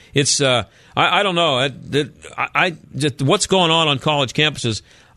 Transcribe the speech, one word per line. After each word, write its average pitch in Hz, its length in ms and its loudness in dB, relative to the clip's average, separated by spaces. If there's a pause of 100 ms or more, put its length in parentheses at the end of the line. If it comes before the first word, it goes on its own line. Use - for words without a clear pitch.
(120)
It's, 143 280 0
uh, 127 240 2 (320)
I, - 240 2
I - 20 4
don't 190 140 -2
know. 165 220 2
I, 135 80 0 (260)
it, 139 200 -2 (240)
I, 127 160 -4
I 160 240 0 (200)
just, 139 260 -2
what's 175 240 2
going 180 240 2
on 165 160 2
on 143 140 0
college 143 320 0
campuses? 127 500 -2 (340)